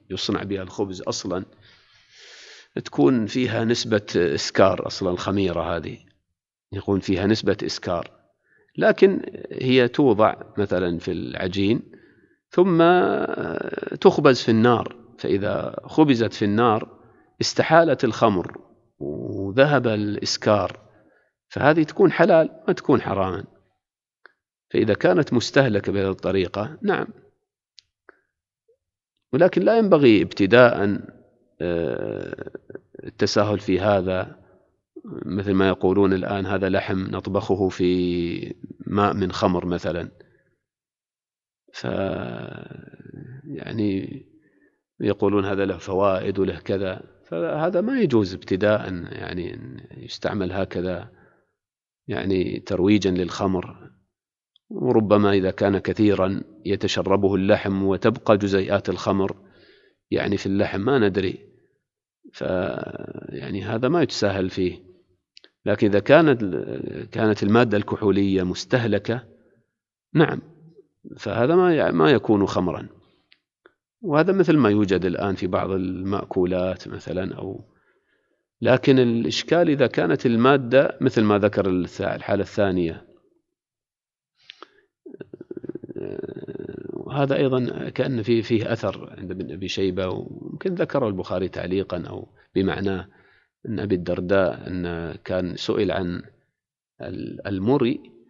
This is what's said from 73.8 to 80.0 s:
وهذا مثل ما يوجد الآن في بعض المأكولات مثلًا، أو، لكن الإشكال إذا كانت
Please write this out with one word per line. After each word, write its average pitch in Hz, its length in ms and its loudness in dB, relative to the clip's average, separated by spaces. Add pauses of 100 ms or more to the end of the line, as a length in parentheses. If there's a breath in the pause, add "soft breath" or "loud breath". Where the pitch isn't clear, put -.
وهذا 170 320 2
مثل 156 240 4
ما 120 120 6
يوجد 98 360 2
الآن 95 300 -2
في 92 120 -6
بعض 92 240 -2
المأكولات 92 1160 -4
مثلًا، 95 480 -8
أو، 101 300 -12 (960)
لكن 127 380 4
الإشكال 127 720 2
إذا 139 180 2
كانت 151 380 0